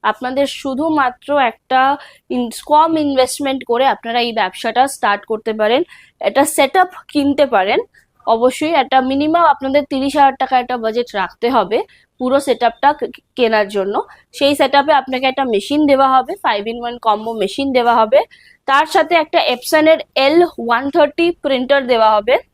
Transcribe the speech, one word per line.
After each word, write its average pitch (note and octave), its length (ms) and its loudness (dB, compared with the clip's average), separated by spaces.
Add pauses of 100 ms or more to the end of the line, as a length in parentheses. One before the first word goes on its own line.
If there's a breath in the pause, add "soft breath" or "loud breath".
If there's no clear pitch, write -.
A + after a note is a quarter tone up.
আপনাদের C4 440 -2
শুধুমাত্র C4+ 800 -4 (100)
একটা C4 420 -2 (500 loud breath)
ইন-, A#3+ 360 -6
কম D#4 300 4
ইনভেস্টমেন্ট C4+ 680 -2
করে A#3+ 220 0
আপনারা A#3 340 -2
এই A#3 120 -2
ব্যবসাটা A3 560 -2
স্টার্ট G#3 360 -2
করতে A3 280 -6
পারেন, A3 280 0 (400 soft breath)
একটা A#3 240 0
সেটআপ D#4+ 460 0 (180)
কিনতে C#4+ 380 0
পারেন। A3 340 0 (460 soft breath)
অবশ্যই B3+ 560 0
একটা C4 180 0
মিনিমাম D4 440 0
আপনাদের C#4 460 2
তিরিশ C4+ 260 -2
হাজার C4+ 260 4
টাকা C4 160 -4
একটা B3 180 -4
বাজেট A#3 380 -4
রাখতে G3 360 -6
হবে A3 280 0 (400 soft breath)
পুরো B3+ 220 -2
সেটআপটা C#4 520 0
কে-, - 300 -8 (140)
কেনার A3 320 0
জন্য। G3+ 260 -4 (380 loud breath)
সেই C#4+ 220 0
সেটআপে C#4 380 2
আপনাকে C4 340 -2
একটা C4 180 -2
মেশিন A#3+ 420 -2
দেওয়া C4+ 280 4
হবে, B3+ 180 0 (100)
ফাইভ G#3+ 200 -2 (100)
in A#3+ 80 -10
ওয়ান A#3+ 180 -10
কম্বো A3 340 -2
মেশিন A3 400 -4
দেওয়া A#3+ 220 2
হবে, A3+ 260 2 (480 soft breath)
তার C#4 180 2
সাথে D#4+ 280 0
একটা D#4 240 0 (160)
Epson-এর D#4 460 2 (160)
এল C#4 220 2 (200)
ওয়ান A#3 320 -2
থার্টি D#4+ 360 0 (160)
প্রিন্টার C4+ 440 0
দেওয়া A3+ 240 4
হবে G#3+ 240 0 (200)